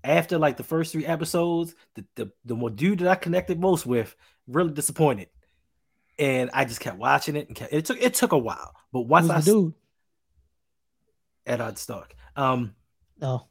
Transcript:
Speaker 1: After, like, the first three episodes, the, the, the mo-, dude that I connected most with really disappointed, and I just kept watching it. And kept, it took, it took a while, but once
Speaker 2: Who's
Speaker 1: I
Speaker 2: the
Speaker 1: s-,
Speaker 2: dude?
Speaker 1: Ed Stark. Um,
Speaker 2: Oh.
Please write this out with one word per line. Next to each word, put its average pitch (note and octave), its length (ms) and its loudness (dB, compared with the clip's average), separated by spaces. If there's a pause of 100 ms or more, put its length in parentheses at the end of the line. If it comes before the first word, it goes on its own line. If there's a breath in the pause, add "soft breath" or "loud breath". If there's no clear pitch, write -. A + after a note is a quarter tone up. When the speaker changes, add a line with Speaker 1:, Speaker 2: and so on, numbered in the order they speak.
Speaker 1:
After, E3 360 2
like, D3 180 2
the - 60 -12
first D#3+ 300 -2
three D#3 120 -4
episodes, E3+ 680 -2 (180)
the, G#2+ 100 -16 (120)
the, G#2 160 -10 (140)
the A#2 100 -4
mo-, A#2 140 -2
dude E3+ 300 0
that F3+ 80 2
I F#3 60 6
connected F3+ 460 -2
most F3+ 260 2
with A#2+ 300 0 (320)
really D#3 260 2
disappointed, C#3+ 540 0 (920)
and B2+ 380 0
I C3+ 100 2
just A#2 140 -10
kept F#2+ 180 -8
watching C#3 380 0
it. D3 140 -6
And A#2 60 -14
kept, - 160 -12
it D#3 140 0
took, B3+ 160 -4
it B3 140 2
took - 160 2
a D#3+ 60 6
while, A2 360 -4 (180)
but B2+ 100 -2
once D#3 240 4
Speaker 2:
Who's E3 60 2
Speaker 1:
I - 40 2
Speaker 2:
the E3 60 4
Speaker 1:
s-, D3+ 40 0
Speaker 2:
dude? F#3+ 280 6 (1700)
Speaker 1:
Ed A#2 320 -4
Stark. - 380 -14 (200 soft breath)
Um, B2+ 400 0 (460)
Speaker 2:
Oh. B2+ 300 -4